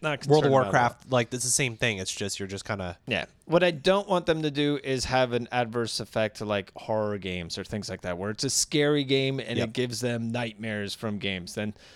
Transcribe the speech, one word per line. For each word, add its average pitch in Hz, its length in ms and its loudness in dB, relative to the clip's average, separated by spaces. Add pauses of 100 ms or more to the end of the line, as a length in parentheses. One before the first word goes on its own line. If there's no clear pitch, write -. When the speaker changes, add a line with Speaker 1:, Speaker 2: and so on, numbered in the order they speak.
Speaker 1:
Not 156 60 -2
Speaker 2:
World 147 40 0
of 139 60 -6
Speaker 1:
concerned 143 260 6
about 135 60 4
Speaker 2:
Warcraft, 120 540 4
Speaker 1:
that. 120 60 -12
Speaker 2:
like, 120 220 2
it's 123 100 -6
the 127 60 -2
same 120 280 0
thing. 113 200 0
It's 95 160 -4
just, 98 260 -4
you're 98 80 -4
just 95 160 -8
kinda 92 440 -4
Speaker 1:
Yeah. 104 180 0 (200)
What 170 180 4
I 175 80 4
don't 190 360 2
want 180 200 0
them 160 160 2
to 151 80 0
do 147 320 0
is 131 220 -2
have 127 280 2
an 120 180 0
adverse 120 480 -2
effect 110 380 -2
to, 107 80 -8
like, 101 300 -2
horror 107 420 -2
games 90 400 -6
or 98 60 -6
things 104 260 -6
like 95 120 -8
that, 87 180 -6
where 101 100 -4
it's 110 140 -6
a 131 80 -2
scary 147 520 2
game 135 360 2
and 120 180 -4
Speaker 2:
Yep. 120 120 0
Speaker 1:
it 113 40 -10
gives 123 280 -2
them 117 300 -2
nightmares 107 600 -4
from 104 240 -4
games. 92 380 -4
Then, 107 180 -4 (220)